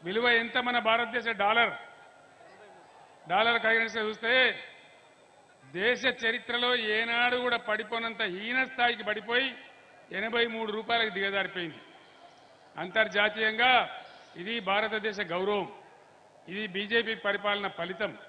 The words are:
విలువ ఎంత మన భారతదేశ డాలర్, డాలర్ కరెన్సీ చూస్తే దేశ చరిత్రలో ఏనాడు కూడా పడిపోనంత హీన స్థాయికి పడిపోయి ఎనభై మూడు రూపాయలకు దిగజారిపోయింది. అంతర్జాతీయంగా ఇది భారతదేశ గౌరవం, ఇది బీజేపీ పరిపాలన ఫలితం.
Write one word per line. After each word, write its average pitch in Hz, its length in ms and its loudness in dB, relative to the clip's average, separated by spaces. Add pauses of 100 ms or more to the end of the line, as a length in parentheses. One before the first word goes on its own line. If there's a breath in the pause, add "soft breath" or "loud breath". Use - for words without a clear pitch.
విలువ 220 240 0
ఎంత 233 300 2
మన 247 200 0
భారతదేశ 226 500 0
డాలర్, 214 460 2 (1500)
డాలర్ 226 340 4
కరెన్సీ 226 380 2
చూస్తే 226 640 2 (1000)
దేశ 190 400 0
చరిత్రలో 240 720 0
ఏనాడు 233 600 2
కూడా 247 200 0
పడిపోనంత 226 680 -4
హీన 220 420 -2
స్థాయికి 240 400 0
పడిపోయి 226 520 0 (560)
ఎనభై 226 340 0
మూడు 226 260 -6
రూపాయలకు 226 360 0
దిగజారిపోయింది. 190 720 -4 (960)
అంతర్జాతీయంగా 214 1300 2 (320)
ఇది 214 240 -6
భారతదేశ 208 600 -2
గౌరవం, 190 520 -2 (760)
ఇది 202 180 -6
బీజేపీ 208 480 -2
పరిపాలన 202 540 -2
ఫలితం. 185 500 -6 (100)